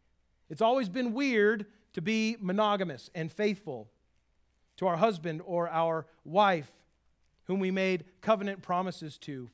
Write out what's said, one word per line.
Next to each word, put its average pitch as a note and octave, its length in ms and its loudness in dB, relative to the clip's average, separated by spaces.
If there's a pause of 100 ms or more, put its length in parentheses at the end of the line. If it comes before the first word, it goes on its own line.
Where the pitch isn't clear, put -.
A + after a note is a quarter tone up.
(500)
It's E3 120 -10
always A#3 280 2
been A#3+ 240 -2
weird A3 520 2 (280)
to F3+ 100 -6
be A3 360 0
monogamous F#3+ 760 0
and E3 160 -6
faithful D#3+ 580 -4 (840)
to F3+ 100 -2
our F3+ 120 2
husband E3+ 460 0
or E3+ 260 -2
our E3 360 0 (180)
wife F3+ 480 2 (760)
whom F#3+ 140 -2
we F#3 120 0
made F#3+ 320 0 (180)
covenant G3 400 0
promises F3+ 560 -4
to C3 360 -12